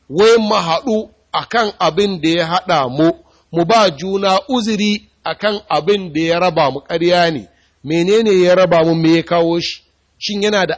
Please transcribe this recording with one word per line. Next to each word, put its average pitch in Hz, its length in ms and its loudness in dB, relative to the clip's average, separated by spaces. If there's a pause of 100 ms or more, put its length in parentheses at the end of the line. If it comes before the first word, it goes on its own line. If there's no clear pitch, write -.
Wai 214 300 4
mu 214 160 -2
haɗu 196 560 -4 (220)
a 156 140 -4
kan 220 320 -2
abin 185 440 -2
da 165 80 0
ya 170 160 0
haɗa 165 420 -2
mu, 151 220 2 (420)
mu 170 120 0
ba 214 260 4
juna 190 480 -2 (100)
uzuri 208 600 -2 (160)
a 160 100 -8
kan 208 340 -4
abin 170 440 -2
da 151 100 -2
ya 170 180 0
raba 165 300 0
mu, 139 100 -8
ƙarya 170 520 0
ne. 117 160 -8 (360)
Menene 190 480 2 (100)
ya 180 120 4
raba 175 300 4
mu, 165 100 2
me 165 220 2
ya 160 60 0
kawo 170 380 0
shi? - 220 -10 (360)
Shin 208 240 -6
yana 208 240 0
da 160 120 -4